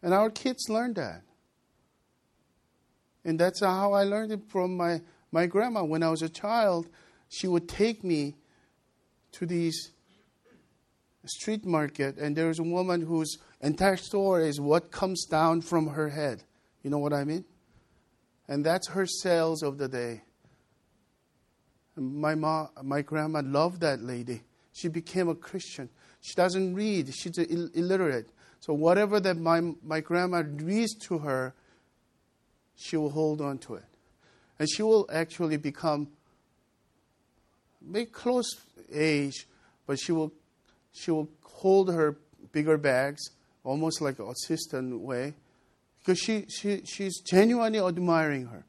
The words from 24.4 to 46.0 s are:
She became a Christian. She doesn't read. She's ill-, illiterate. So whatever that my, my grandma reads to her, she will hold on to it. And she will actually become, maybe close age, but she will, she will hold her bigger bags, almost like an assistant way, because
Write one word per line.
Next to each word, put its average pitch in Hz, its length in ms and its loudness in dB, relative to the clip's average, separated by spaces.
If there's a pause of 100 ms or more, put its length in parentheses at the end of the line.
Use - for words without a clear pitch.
She - 160 -6
became 170 400 -2
a 160 80 0
Christian. 160 540 -12 (320)
She - 120 -14
doesn't 180 420 2
read. 190 380 -2
She's - 240 -8
ill-, 170 360 -2
illiterate. 165 560 0 (320)
So 160 120 -4
whatever 190 460 4
that 185 160 0
my, 165 260 2 (220)
my 156 160 -2
grandma 175 460 0
reads 185 500 -2 (120)
to 175 100 -2
her, 131 360 -2 (1300)
she - 160 -8
will 151 140 0
hold 151 320 0
on 139 160 -4
to 120 180 -12
it. - 80 -14 (760)
And 151 100 0
she 208 140 -2
will 220 280 6
actually 160 460 -2
become, 147 500 -2 (1700)
maybe 202 240 -4
close 240 500 -2 (380)
age, 147 540 0 (400)
but 139 120 -2
she - 120 -4
will, 156 200 0 (600)
she - 160 -10
will 156 180 0 (160)
hold 190 480 4
her 156 260 2 (340)
bigger 151 260 4
bags, 139 540 0 (320)
almost 156 360 -2
like 139 200 -2
an 101 80 -8
assistant 127 720 -6
way, 131 340 -6 (680)
because 185 200 2